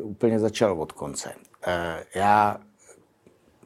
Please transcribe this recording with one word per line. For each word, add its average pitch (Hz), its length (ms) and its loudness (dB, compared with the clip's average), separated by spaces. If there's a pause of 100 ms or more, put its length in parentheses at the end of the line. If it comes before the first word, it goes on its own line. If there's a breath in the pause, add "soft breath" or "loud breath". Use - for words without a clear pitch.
úplně 110 360 2
začal 104 420 2
od 76 120 -6
konce. - 400 -10 (340)
Eh, 85 380 -4 (100)
já 104 440 2 (1080 soft breath)